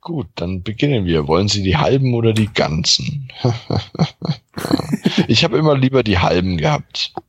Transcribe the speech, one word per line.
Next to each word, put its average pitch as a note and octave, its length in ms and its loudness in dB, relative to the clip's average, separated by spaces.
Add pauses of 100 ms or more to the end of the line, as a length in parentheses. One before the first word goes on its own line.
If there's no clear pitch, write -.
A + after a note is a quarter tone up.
Gut, D3 340 -8
dann F2+ 280 -6
beginnen A2 420 -2
wir. D#2+ 220 0
Wollen F2 200 2
Sie G2+ 160 -2
die F#2+ 140 2
halben B2+ 380 2
oder A2+ 180 2
die G#2+ 200 0
ganzen? D3 800 -2
<laughs> - 60 -16 (1900)
Ich A2+ 160 2
habe E3 140 0
immer D3+ 200 4
lieber C3 260 2
die G2+ 160 2
halben F2+ 380 2
gehabt. - 560 -4 (160)